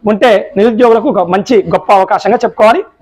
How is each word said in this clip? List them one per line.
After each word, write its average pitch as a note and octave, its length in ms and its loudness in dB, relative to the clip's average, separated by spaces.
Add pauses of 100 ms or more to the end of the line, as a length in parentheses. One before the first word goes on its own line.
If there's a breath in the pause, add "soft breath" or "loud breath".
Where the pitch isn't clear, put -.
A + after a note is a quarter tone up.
ఉంటే G#3 500 0
నిరుద్యోగులకు A#3 520 2
ఒక F3+ 200 -2
మంచి G3 340 0
గొప్ప - 300 -2
అవకాశంగా G3 440 0
చెప్పుకోవాలి. A#3 480 0 (180)